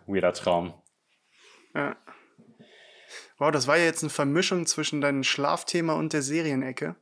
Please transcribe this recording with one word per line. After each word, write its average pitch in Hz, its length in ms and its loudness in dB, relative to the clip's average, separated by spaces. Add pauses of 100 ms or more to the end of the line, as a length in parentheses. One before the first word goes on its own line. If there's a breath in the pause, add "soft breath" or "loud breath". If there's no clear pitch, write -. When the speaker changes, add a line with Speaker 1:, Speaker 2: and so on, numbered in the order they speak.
Speaker 1:
Weirder 90 260 2
Traum. 87 400 0 (1040 soft breath)
Speaker 2:
Ja. 143 200 -2 (1400 loud breath)
Wow, 151 140 4
das 135 160 2
war 151 100 6
ja 175 80 6
jetzt 160 160 0
eine 156 80 -2
Vermischung 160 560 0
zwischen 151 360 -2
deinem 139 220 0
Schlafthema 160 680 0
und 156 200 -2
der 147 100 0
Serienecke. 139 800 -2